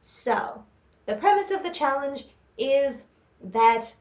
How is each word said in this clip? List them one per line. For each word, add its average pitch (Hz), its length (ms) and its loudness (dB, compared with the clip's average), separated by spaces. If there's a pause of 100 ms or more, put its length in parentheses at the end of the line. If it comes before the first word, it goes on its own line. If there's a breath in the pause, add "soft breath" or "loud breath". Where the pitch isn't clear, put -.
So, - 600 -6 (440)
the 208 100 -4
premise 392 340 2
of 381 120 -2
the 359 80 -6
challenge 277 560 -4 (320 soft breath)
is 269 480 0 (380)
that 226 560 2